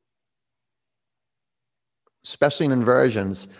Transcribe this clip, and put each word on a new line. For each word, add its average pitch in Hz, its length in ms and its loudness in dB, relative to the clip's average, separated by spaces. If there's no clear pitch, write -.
especially - 420 -2
in 135 60 0
inversions, 117 760 0